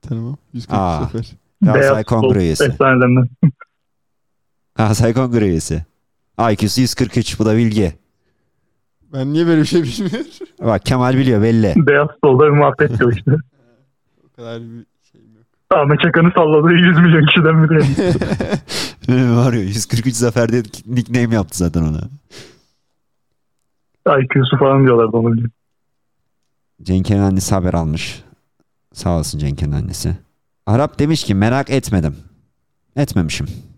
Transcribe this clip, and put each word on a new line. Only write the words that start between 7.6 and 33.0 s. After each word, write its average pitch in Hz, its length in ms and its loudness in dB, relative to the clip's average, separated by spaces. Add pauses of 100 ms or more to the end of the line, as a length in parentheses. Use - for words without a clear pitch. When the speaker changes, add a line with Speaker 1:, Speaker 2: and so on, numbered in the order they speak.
Speaker 1:
Ben 135 200 -4
niye 165 140 2
böyle 160 140 4
bir 147 60 2
şey 170 160 0
bilmiyorum? 190 420 -6 (180)
<laughs> - 180 -20
Speaker 2:
Bak 107 240 -2
Kemal 127 320 0
biliyor 131 240 2
belli. 117 320 2 (140)
Speaker 3:
Beyaz 143 200 2
Futbol'da 135 360 2
bir 151 140 6
muhabbet 139 440 0
yok 120 160 2
işte. - 140 -2
Speaker 1:
<laughs> 143 40 2 (1000)
O - 20 -20
kadar 117 260 -14
bir 117 240 -18 (260)
şeyim 110 240 -20
yok. 107 100 -20 (240)
Speaker 3:
Ahmet 147 300 2
Çakan'ı 170 360 2
salladığı 160 380 4
yüz 175 240 4
milyon 165 280 6
kişiden 160 380 4
biri. 156 160 2 (1300)
Speaker 2:
<laughs> 123 300 2
Var 123 160 2
ya, 120 100 -2
yüz 101 220 -6
kırk 117 220 -2
üç 123 80 -4
Zafer 117 360 0
diye 120 120 0 (220)
nickname 117 500 -2
yaptı 101 220 -4
zaten 85 260 -2
ona. 78 160 -4 (2250)
Speaker 3:
I 127 60 -2
Q'su 131 320 0
falan 139 240 2
diyorlardı 117 340 2
onu 117 140 0
biliyorum. 117 200 -2 (1300)
Speaker 2:
Cenk'in 95 340 0
annesi 98 380 0
haber 90 180 -2
almış. 80 500 -6 (680)
Sağ 85 260 -2
olsun 76 200 -6
Cenk'in 71 320 -4
annesi. 80 460 -6 (480)
Arap 127 340 -2
demiş 147 240 0
ki, 101 120 -2
merak 117 340 0
etmedim. 95 460 -2 (800)
Etmemişim. 87 520 -4 (300)